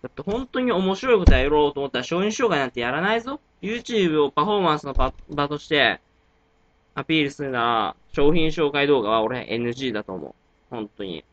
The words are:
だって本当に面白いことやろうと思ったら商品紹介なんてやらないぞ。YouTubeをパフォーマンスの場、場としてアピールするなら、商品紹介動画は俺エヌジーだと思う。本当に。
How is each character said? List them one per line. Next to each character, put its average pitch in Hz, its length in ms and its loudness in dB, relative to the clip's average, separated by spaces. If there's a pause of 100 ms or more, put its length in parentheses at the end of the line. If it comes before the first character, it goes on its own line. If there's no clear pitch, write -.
だ 127 60 -12
っ - 20 -12
て - 120 -14
本 240 260 -4
当 - 100 -6
に 254 140 0
面 190 240 2
白 254 180 2
い 208 60 6
こ 175 40 -2
と 143 100 6
や 131 140 2
ろ 151 200 2
う 139 40 -2
と - 60 -8
思 139 100 -4
っ - 40 -8
た 123 60 -4
ら 127 60 -4
商 170 160 -2
品 208 100 0
紹 226 180 -2
介 165 100 0
な 135 80 0
ん 123 60 -8
て 123 80 -8
や 120 100 -2
ら 143 100 -4
な 202 140 0
い 233 60 -2
ぞ。 262 180 -12 (240)
YouTube 196 640 0
を 135 80 -2
パ 151 120 0
フ 208 60 -2
ォ 208 80 0
ー 196 40 0
マ 160 120 2
ン 151 60 -4
ス 143 60 -12
の 139 60 -8
場、 131 220 2 (160)
場 143 180 -2
と 147 100 -6
し - 100 -14
て 123 320 2 (960)
ア 127 80 -6
ピ 160 160 2
ー - 20 2
ル 139 80 -2
す 143 140 -10
る 135 80 -6
な 123 80 -2
ら、 117 360 0 (160)
商 147 220 6
品 160 140 4
紹 156 240 0
介 143 160 2
動 135 140 6
画 104 80 0
は 113 120 4
俺 120 260 -2
エ 110 80 -2
ヌ 120 160 -2
ジ 127 180 -4
ー - 20 -6
だ 104 100 -4
と 95 100 -10
思 78 160 -10
う。 53 60 -18 (340)
本 113 280 -10
当 101 80 -10
に。 82 280 -10